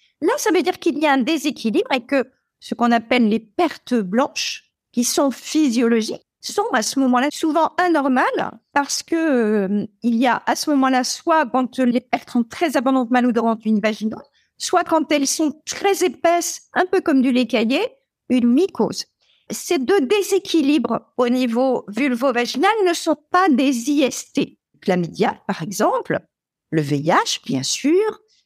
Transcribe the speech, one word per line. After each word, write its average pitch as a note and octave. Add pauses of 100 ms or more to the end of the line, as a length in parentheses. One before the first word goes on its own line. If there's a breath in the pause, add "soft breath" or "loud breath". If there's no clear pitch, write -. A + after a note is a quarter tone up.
(220)
là, F4+
ça A4+
veut E4+
dire F4+
qu'il D4
y D#4
a C#4+
un C4+
déséquilibre C4+
et C4
que C4+ (320)
ce -
qu'on A#3
appelle A#3
les G#3+
pertes -
blanches, A3+ (180)
qui A#3+
sont C#4
physiologiques, A#3 (140)
sont -
à A3+
ce -
moment-là B3+
souvent D#4+
anormales D#4+ (140)
parce -
que, -
euh, G#3+ (160)
il A#3
y B3
a A#3
à B3
ce -
moment-là, C4
soit D#4+
quand B3+
les B3
pertes -
sont A#3+
très C#4
abondantes, B3+
malodorantes, A#3
une G#3+
vaginose, G#3+ (340)
soit -
quand D#4+
elles C#4+
sont -
très G4
épaisses, - (100)
un F4+
peu F#4
comme C4+
du C4+
lait B3
caillé, A#3 (500)
une A#3+
mycose. B3 (460)
Ces E4+
deux D#4
déséquilibres D#4 (180)
au B3
niveau B3+
vulvo-vaginal B3 (180)
ne E4+
sont D#4+ (140)
pas F#4
des C4
I D4
S -
T. - (220)
Chlamydia, F3+ (100)
par G3
exemple, G#3+ (500)
le D#3+
V C#3+
I D3+
H, F4
bien -
sûr, F#4+ (260)